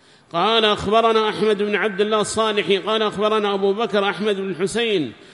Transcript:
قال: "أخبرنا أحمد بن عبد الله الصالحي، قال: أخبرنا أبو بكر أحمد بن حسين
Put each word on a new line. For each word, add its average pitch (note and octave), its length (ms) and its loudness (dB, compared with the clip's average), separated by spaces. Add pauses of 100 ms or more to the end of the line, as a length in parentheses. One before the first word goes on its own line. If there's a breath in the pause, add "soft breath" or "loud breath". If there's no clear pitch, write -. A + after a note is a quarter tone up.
(320 soft breath)
قال: G#3+ 320 2
"أخبرنا A3 640 2
أحمد G3 340 0
بن G#3 140 -2
عبد F#3+ 240 -2
الله G#3+ 200 0
الصالحي، G3+ 580 0
قال: G#3+ 240 -2
أخبرنا G#3 520 0
أبو G3 180 0
بكر G3+ 380 0
أحمد G3 260 -2
بن G3 200 -6
حسين F#3+ 560 -2 (220 loud breath)